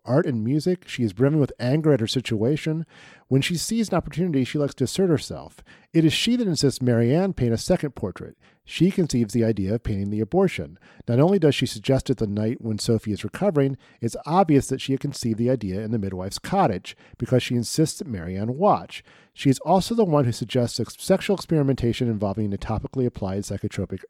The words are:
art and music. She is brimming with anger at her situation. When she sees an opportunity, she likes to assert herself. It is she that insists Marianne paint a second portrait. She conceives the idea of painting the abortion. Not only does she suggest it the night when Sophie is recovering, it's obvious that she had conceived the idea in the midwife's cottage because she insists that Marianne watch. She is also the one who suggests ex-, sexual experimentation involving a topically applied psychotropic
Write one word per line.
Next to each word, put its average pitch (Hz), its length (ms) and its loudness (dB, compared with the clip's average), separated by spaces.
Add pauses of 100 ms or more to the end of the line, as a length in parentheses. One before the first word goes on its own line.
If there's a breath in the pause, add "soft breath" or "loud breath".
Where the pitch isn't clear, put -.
art 151 200 2
and 120 180 -2
music. 156 440 -2
She - 160 -4
is 101 100 0
brimming 139 260 2
with 127 200 2
anger 147 340 2
at 120 60 4
her 110 80 0
situation. 147 800 -2 (420 loud breath)
When 135 140 4
she 175 140 -2
sees 220 340 -2
an 190 60 0
opportunity, 147 480 0
she 135 140 -4
likes 143 180 -2
to 135 80 0
assert 185 260 0
herself. 85 540 -2 (280 soft breath)
It 165 140 4
is 151 80 6
she 240 220 2
that 240 120 0
insists 139 340 0
Marianne 127 520 2
paint 120 200 0
a 110 40 0
second 160 380 -2
portrait. - 420 -10 (280 soft breath)
She 185 260 2
conceives 127 420 0
the 113 100 2
idea 104 320 0
of 117 80 -6
painting 101 260 -2
the 104 120 -2
abortion. 110 580 -2 (280 loud breath)
Not 120 120 2
only 185 180 4
does 156 160 4
she - 120 0
suggest 123 440 -2
it 131 80 0
the 107 100 -2
night 107 340 -2
when 110 180 -4
Sophie 110 320 0
is 95 120 -4
recovering, 139 540 0 (220 soft breath)
it's 117 160 -4 (100)
obvious 156 420 4
that 131 120 -4
she - 140 -4
had 135 80 -2
conceived 120 360 -4
the 117 120 0
idea 107 320 -2
in 110 100 -4
the 117 80 0
midwife's 95 400 -6
cottage 131 560 -2 (220 soft breath)
because 123 260 2
she 123 120 -4
insists 151 440 -2
that 196 80 -10
Marianne 98 500 -6
watch. 160 460 0 (300 soft breath)
She - 160 2
is 131 100 2
also 185 360 2
the 226 100 4
one 147 200 4
who 120 60 0
suggests 120 480 -2
ex-, - 180 -6
sexual 190 380 0
experimentation 135 720 0
involving 104 460 -2
a 98 40 -4
topically 117 480 -4
applied 101 380 -4
psychotropic 98 680 -6